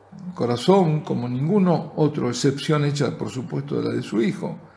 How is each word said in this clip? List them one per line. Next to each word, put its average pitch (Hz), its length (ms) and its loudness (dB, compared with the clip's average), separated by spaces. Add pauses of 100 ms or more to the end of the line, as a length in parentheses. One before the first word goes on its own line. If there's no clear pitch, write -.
(340)
corazón 151 680 4
como 123 260 -4
ninguno 160 720 2
otro, 147 320 2
excepción 143 560 0
hecha, 143 300 0
por 110 140 -6
supuesto, 139 460 -6
de 117 140 -2
la 117 40 -4
de 123 80 -2
su 202 200 -2
hijo, - 360 -2 (200)